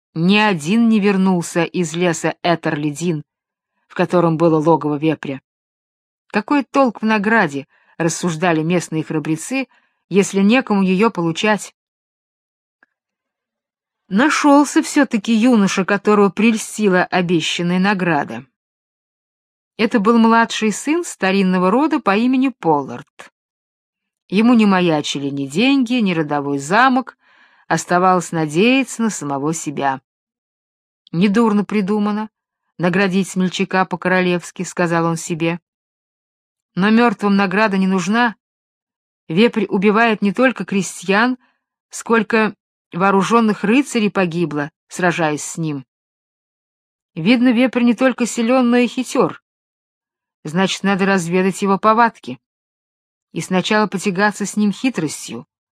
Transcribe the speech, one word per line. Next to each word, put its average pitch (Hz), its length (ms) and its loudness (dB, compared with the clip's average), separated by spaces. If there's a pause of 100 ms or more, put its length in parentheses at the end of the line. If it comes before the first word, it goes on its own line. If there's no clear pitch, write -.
(140)
Ни 175 220 2
один 208 540 2
не 220 100 2
вернулся 190 640 0
из 165 300 -4
леса 170 480 -2
Этерлидин, 156 800 -2 (640)
в - 80 -20
котором 170 420 2
было 160 220 2
логово 151 380 0
вепря. 143 440 -4 (840)
«Какой 254 360 -2
толк 262 380 0
в 214 60 -4
награде?» — 202 600 0 (300)
рассуждали 165 680 -2
местные 160 400 -2
храбрецы, 156 640 -6 (440)
«если 190 300 0
некому 208 420 2
её 190 280 2
получать?» 180 640 -2 (2250)
Нашёлся 285 760 4
всё-таки 240 500 0
юноша, 214 540 2
которого 202 420 2
прельстила 208 760 0
обещанная 175 720 -2
награда. 175 680 -2 (1300)
Это 233 220 2
был 233 180 4
младший 226 540 2
сын 330 320 -2
старинного 185 640 0
рода 277 300 2
по 196 160 0
имени 254 320 0
Поллард. 143 840 -4 (960)
Ему 226 260 4
не 220 120 6
маячили 156 640 0
ни 139 160 -6
деньги, 240 480 0
ни 208 180 0
родовой 143 460 -2
замок, 175 580 0 (500)
оставалось 180 640 0
надеяться 196 720 0
на 220 80 0
самого 143 440 -6
себя. 139 460 -4 (1120)
«Недурно 208 520 2
придумано, 208 640 -4 (480)
наградить 185 520 0
смельчака 185 580 -2
по-королевски», — 180 760 -2
сказал 170 420 -2
он 165 100 -2
себе. 165 440 -6 (1120)
«Но 190 160 0
мёртвым 220 460 2
награда 196 420 0
не 190 80 2
нужна. 196 500 0 (920)
Вепрь 220 400 2
убивает 214 520 2
не 202 120 -2
только 240 340 0
крестьян, 202 720 -2 (500)
сколько 220 680 -2 (380)
вооружённых 196 720 0
рыцарей 220 460 0
погибло, 160 600 -4 (180)
сражаясь 160 560 -2
с - 120 -14
ним. 151 300 -8 (1300)
Видно, 233 380 2
вепрь 247 300 2
не 240 120 4
только 247 320 0
силён, 240 440 0
но 240 60 4
и 247 100 4
хитёр. 233 560 -2 (1000)
Значит, 180 380 -2
надо 196 240 0
разведать 185 560 0
его 196 160 0
повадки 226 600 0 (920)
и 175 80 -8
сначала 202 460 0
потягаться 196 600 -2
с - 100 -8
ним 208 160 2
хитростью, 214 760 -6 (280)